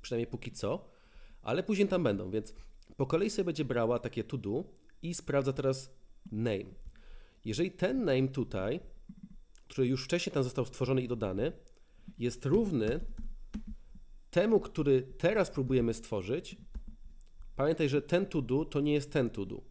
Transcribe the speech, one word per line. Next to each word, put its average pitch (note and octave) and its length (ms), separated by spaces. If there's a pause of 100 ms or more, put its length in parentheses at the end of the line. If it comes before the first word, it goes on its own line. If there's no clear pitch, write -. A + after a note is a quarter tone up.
przynajmniej A#2 240
póki - 260
co, B2+ 360 (540)
ale C#3+ 200
później G3+ 260
tam F#3 140
będą, G2 280
więc G#2+ 240 (420)
po C3+ 100
kolei F3+ 240
sobie G3+ 140
będzie D#3 200
brała A#2+ 340
takie A#2 260
to - 140
do A2+ 260 (380)
i C3+ 120
sprawdza C#3 380
teraz C3 420 (380)
name. G#2+ 420 (720)
Jeżeli A2+ 260
ten A#3+ 340
name C3+ 240
tutaj, A#2 520 (880)
który C3 180
już C3 180
wcześniej - 300
tam C#3 80
został B2 220
stworzony C3 380
i B2 60
dodany, A2 440 (680)
jest A#2+ 280
równy D3 540 (1300)
temu, G#3 300
który C#3 420
teraz F#3 480
próbujemy B2 440
stworzyć, G#2+ 640 (1000)
pamiętaj, D#3 320
że C#3 140
ten F#3 240
to E3 160
do B2+ 220
to - 160
nie D3 120
jest D3 200
ten B2 180
to G2 160
do. G2+ 240